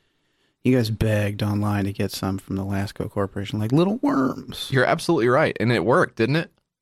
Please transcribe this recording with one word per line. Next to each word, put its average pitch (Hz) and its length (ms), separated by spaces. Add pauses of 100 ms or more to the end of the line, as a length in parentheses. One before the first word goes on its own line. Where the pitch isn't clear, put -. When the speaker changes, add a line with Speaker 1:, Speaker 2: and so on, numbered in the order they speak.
(640)
Speaker 1:
you 127 120
guys 113 140
begged 104 520
online 104 420
to 98 80
get 101 180
some 95 260
from 95 200
the 98 80
Lasco 98 460
Corporation, 101 500
like 110 120
little 180 260
worms. - 720
Speaker 2:
You're 127 140
absolutely 143 440
right. 131 320
And 113 120
it 92 120
worked, 135 320
didn't 117 200
it? - 140 (320)